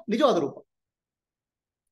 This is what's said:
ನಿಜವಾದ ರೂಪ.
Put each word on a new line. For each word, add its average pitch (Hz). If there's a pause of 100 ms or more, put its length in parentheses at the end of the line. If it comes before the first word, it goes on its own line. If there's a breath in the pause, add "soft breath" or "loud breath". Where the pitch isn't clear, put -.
ನಿಜವಾದ 226
ರೂಪ. 147 (1300)